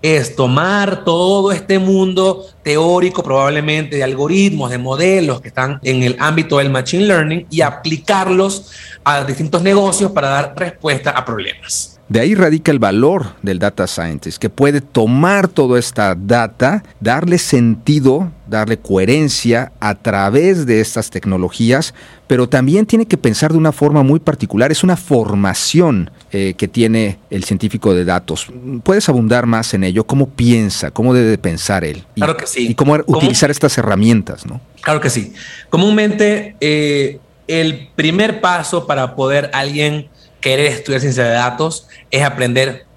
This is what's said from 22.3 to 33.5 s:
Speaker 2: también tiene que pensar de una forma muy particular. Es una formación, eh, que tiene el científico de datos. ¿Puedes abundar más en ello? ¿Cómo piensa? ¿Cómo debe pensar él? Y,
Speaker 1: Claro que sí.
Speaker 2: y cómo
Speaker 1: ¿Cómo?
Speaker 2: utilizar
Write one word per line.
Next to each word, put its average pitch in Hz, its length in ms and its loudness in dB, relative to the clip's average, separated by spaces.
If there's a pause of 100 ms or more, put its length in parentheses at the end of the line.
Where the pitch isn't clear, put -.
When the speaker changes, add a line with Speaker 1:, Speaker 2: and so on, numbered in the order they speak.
Speaker 2:
también 143 360 2
tiene 220 220 2
que 202 100 2
pensar 151 360 0
de 160 60 4
una 156 120 4
forma 147 320 2
muy 139 160 4
particular. 139 540 0
Es 151 100 0
una 185 140 2
formación, 104 1120 0 (220)
eh, 98 260 -2
que 104 80 -2
tiene 110 540 0 (100)
el 95 140 -4
científico 101 500 0
de 90 100 2
datos. 87 440 -2 (340)
¿Puedes 196 260 2
abundar 120 380 2
más 113 260 -2
en 95 120 0
ello? 92 200 0
¿Cómo 139 260 0
piensa? 113 600 0
¿Cómo 123 240 0
debe 113 240 2
pensar 87 460 -2
él? 78 200 -8 (120)
Y, 107 60 -4
Speaker 1:
Claro 151 140 -2
que - 120 -10
sí. 120 220 -4
Speaker 2:
y 117 40 -2
cómo 147 300 2
Speaker 1:
¿Cómo? 139 140 2
Speaker 2:
utilizar 139 340 2